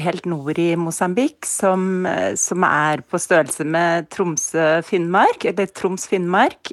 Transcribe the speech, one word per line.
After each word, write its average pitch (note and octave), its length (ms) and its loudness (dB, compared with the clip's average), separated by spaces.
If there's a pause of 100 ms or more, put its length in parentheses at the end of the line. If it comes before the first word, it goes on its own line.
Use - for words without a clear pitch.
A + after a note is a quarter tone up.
helt F3 220 -4
nord D#3 340 -4
i E3+ 160 2
Mosambik, F3+ 720 -2
som, F#3 580 0
eh, - 300 -2
som F3+ 260 -2
er D3+ 400 2
på - 160 -6
størrelse D#3 480 0
med E3+ 440 0
Tromsø, D#3+ 760 0
Finnmark, F#3+ 640 2
eller F#3+ 180 -2
Troms, F#3 400 -6
Finnmark. G3 680 0